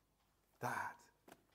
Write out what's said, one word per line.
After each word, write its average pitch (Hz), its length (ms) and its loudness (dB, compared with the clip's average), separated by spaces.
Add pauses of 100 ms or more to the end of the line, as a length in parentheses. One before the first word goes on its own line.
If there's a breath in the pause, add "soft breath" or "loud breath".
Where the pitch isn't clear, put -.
(560)
That - 580 0 (400)